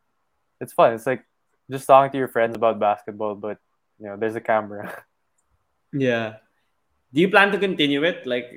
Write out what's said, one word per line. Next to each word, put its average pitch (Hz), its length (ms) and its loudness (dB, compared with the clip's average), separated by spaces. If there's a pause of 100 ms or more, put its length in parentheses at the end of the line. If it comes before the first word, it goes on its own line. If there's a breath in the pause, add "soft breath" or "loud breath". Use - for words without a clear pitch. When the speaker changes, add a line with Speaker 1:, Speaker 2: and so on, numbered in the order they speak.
(600)
Speaker 1:
it's 127 120 -12
fun. 143 200 4
It's 113 160 -10
like 127 160 -4 (460)
just 135 160 -10
talking 135 240 6
to 139 100 -6
your 127 80 -2
friends 113 240 0
about 110 240 0
basketball, 104 560 -4
but, 104 240 -10 (400)
you 110 80 -18
know, 101 120 -12
there's 110 180 -4
a 113 80 -8
camera. 104 480 -4
<laughs> - 120 -18 (920)
Speaker 2:
Yeah. 117 480 -2 (720)
Do 147 80 4
you 190 80 4
plan 202 240 4
to 202 80 -2
continue 147 400 0
it? 175 240 -2
Like, 123 320 -4